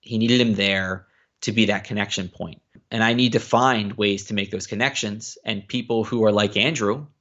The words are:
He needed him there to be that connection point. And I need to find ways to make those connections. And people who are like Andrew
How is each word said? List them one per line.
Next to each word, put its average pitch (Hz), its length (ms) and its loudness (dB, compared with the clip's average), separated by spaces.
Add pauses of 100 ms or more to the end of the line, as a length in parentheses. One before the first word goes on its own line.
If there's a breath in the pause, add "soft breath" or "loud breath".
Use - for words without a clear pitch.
He 113 180 -6
needed 117 220 4
him 117 140 4
there 95 520 0 (360)
to 113 100 -4
be 110 140 4
that 101 180 -2
connection 101 440 -6
point. 85 320 -14 (300)
And 113 120 0
I 117 120 4
need 120 180 2
to 113 80 2
find 117 540 2
ways 101 320 0
to 110 80 -8
make 98 160 -4
those 95 160 -8
connections. 110 800 -4
And 101 220 -6
people 117 380 -2
who 110 200 0
are 107 80 6
like 104 240 2
Andrew 127 500 0 (140)